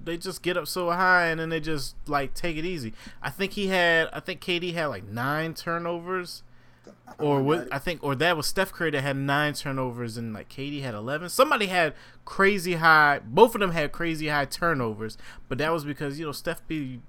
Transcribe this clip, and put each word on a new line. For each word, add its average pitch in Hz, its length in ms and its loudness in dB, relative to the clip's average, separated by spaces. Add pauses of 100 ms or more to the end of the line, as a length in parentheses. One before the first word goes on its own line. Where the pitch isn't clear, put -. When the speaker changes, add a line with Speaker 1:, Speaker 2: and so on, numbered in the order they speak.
Speaker 1:
they 170 140 -6
just 165 240 -8
get 175 160 -2
up 151 100 -4
so 180 220 -2
high, 180 380 6
and 160 120 0
then 160 100 -4
they 160 100 -2
just, 156 360 -4 (120)
like, 143 260 0
take 165 240 -2
it 156 80 -4
easy. 143 280 -6 (280)
I 143 80 -6
think 190 240 -4
he 202 140 -2
had, 170 460 4
I 156 80 -8
think 180 200 -8
K 175 180 -2
D 175 120 -4
had, 165 160 -2
like, 104 180 -6
nine 143 480 -4
turnovers, 170 880 -6 (760)
or 147 160 2
Speaker 2:
Oh - 0 -
my 135 60 4
Speaker 1:
what, 147 180 4
Speaker 2:
God. - 140 -8
Speaker 1:
I 139 60 -4
think, 170 240 -4
or 139 120 0
that 165 220 2
was 147 100 -2
Steph 190 240 0
Curry 160 200 -2
that 139 100 0
had 139 160 -2
nine 143 360 0
turnovers, 123 640 -4
and, 113 160 -6
like, 98 140 -12
K 135 220 -10
D 143 120 -8
had 127 140 -6
eleven. 139 340 -6
Somebody 254 380 2
had 175 260 2 (300)
crazy 190 520 2
high. 156 480 8
Both 156 320 8
of 220 60 -2
them 185 100 2
had 156 200 0
crazy 160 380 -4
high 147 160 2
turnovers, 113 720 -2 (320)
but 123 80 -4
that 156 160 0
was 160 100 -2
because, 143 340 -6
you 160 80 -8
know, 147 60 -6
Steph - 360 -8
be 131 420 -6